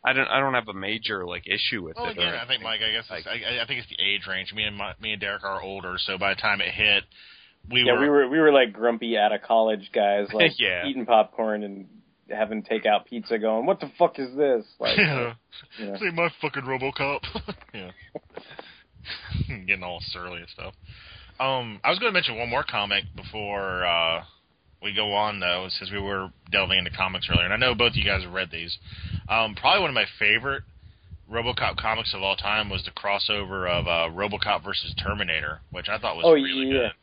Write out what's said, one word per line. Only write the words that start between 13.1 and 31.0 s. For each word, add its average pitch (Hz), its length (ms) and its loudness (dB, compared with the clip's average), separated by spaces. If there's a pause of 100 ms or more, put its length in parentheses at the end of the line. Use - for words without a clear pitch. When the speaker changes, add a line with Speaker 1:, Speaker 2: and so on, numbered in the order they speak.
Speaker 3:
going, 110 280 2
"What 190 140 2
the 143 180 -8
fuck 170 200 4
is 127 180 -6
this?" 135 280 4 (140)
Like, 113 200 2
Speaker 2:
<laughs> - 0 -
Yeah. 131 360 2 (440)
Speaker 3:
you 214 80 -8
know. 196 120 -8
Speaker 2:
"See 196 140 -2
my 170 180 0 (100)
fucking 139 220 -4
RoboCop." 135 600 -2
<laughs> - 300 -8 (200)
Yeah. 92 160 -12 (1600)
<laughs> 101 180 -8
Getting 95 180 -2
all 87 160 -8
surly 90 400 -10
and 85 80 -18
stuff. - 260 -14 (640)
Um, 123 460 -2
I 143 60 4
was 185 80 2
gonna 226 140 0
mention 131 260 0
one 117 120 -2
more 139 140 0
comic 101 400 0 (100)
before, 98 680 -4
uh, 85 400 2 (580)
we 101 120 -6
go 104 200 0
on, 104 260 2
though, 90 300 0
since 92 200 -8
we 101 100 -6
were 98 300 -4 (200)
delving 95 280 4
into 87 120 0
comics 92 400 -2
earlier, 87 140 4
and 90 80 0
I 107 40 2
know 123 180 4
both 117 180 4
of 123 40 -4
you 117 80 0
guys 98 200 2
have 90 80 -12
read 92 180 -4
these, 82 260 -8 (520)
um, 110 260 2
probably 165 280 4
one 160 80 0
of 131 40 -6
my 107 120 2 (120)
favorite 117 440 2 (680)